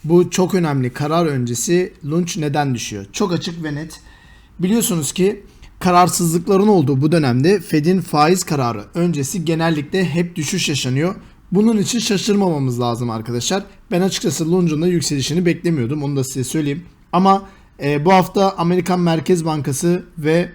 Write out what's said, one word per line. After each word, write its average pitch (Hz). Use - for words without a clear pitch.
Bu 175
çok 185
önemli 139
karar 160
öncesi 143
Lunch 165
neden 147
düşüyor? 101
Çok 190
açık 170
ve 151
net. 160
Biliyorsunuz 185
ki 190
kararsızlıkların 175
olduğu 143
bu 151
dönemde 151
Fed'in 170
faiz 170
kararı 120
öncesi 160
genellikle 165
hep 170
düşüş 165
yaşanıyor. 143
Bunun 214
için 202
şaşırmamamız 180
lazım 120
arkadaşlar. 120
Ben 180
açıkçası 170
Lunch'un 165
da 175
yükselişini 156
beklemiyordum, 151
onu 139
da 131
size 127
söyleyeyim. 151
Ama, 190
e, 147
bu 190
hafta 190
Amerikan 180
Merkez 165
Bankası 160
ve 160